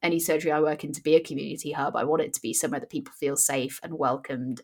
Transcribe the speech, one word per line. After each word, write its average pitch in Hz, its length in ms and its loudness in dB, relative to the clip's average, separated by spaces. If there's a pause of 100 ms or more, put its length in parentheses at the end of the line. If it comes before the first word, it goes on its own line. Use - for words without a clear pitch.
any 170 180 2
surgery 160 320 2
I 151 80 4
work 151 240 2
in 151 80 -6
to - 100 -10
be 156 140 8
a 160 60 6
community 143 500 -6
hub. 139 240 -2
I - 80 0
want 156 160 2
it - 140 -2
to - 80 -8
be 113 100 -4
somewhere 135 280 -2
that - 100 -10
people - 240 -8
feel 139 220 -2
safe 135 460 0
and 165 160 -8
welcomed 131 640 -2